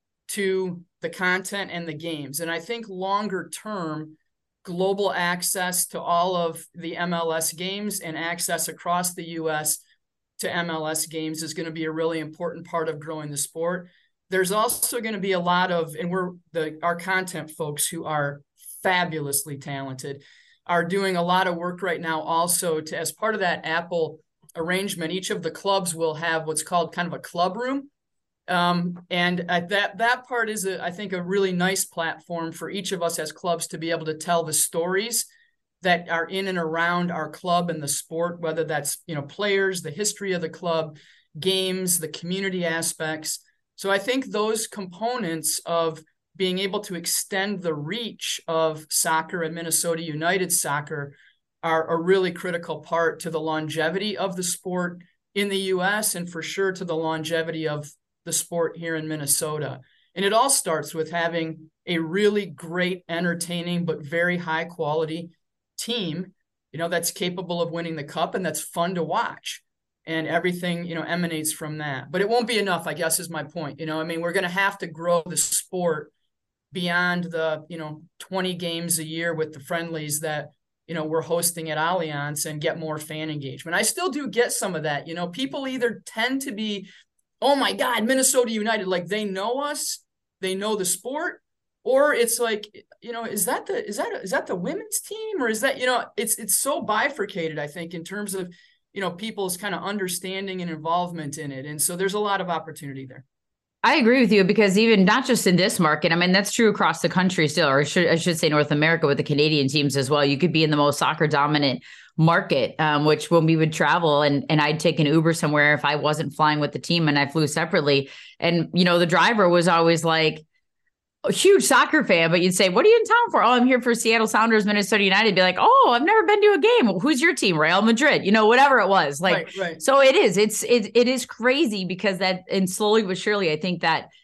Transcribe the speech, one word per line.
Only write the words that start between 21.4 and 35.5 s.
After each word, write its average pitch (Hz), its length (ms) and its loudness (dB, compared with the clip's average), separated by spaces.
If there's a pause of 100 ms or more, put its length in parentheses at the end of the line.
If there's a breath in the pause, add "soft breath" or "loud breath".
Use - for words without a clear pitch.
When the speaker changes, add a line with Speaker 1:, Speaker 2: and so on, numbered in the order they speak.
Speaker 1:
of 175 80 -2
work 175 260 -6
right 175 180 -2
now 160 200 -4
also 165 600 0
to, 156 160 -8
as 160 140 -4
part 214 240 -2
of 202 60 -4
that 170 260 -2
Apple 165 540 -2 (340)
arrangement, 170 580 -4
each 185 180 -6
of 185 120 -6
the 165 80 -6
clubs 190 420 -2
will 160 220 -2
have 160 320 -2
what's 151 160 -4
called 170 320 -2
kind 175 140 -4
of - 60 -10
a - 40 -8
club 180 380 -2
room. 269 340 -6 (560)
Um, 175 640 0
and, 175 380 0
uh, 175 220 0
that, 196 280 -2
that 240 300 0
part 233 200 -2
is, 214 160 -6
a, 185 180 -6
I 175 100 -4
think, 196 200 -10
a 180 100 -4
really 190 300 0
nice 185 320 0
platform 165 680 -6
for 156 180 -10
each 190 220 -6
of 175 100 -4
us 170 160 -2
as 151 140 -6
clubs 170 360 -4
to 165 100 -12
be 165 120 -4
able 160 160 -4
to 156 100 -4
tell 170 280 0
the 156 80 -8
stories 190 760 -2 (560 soft breath)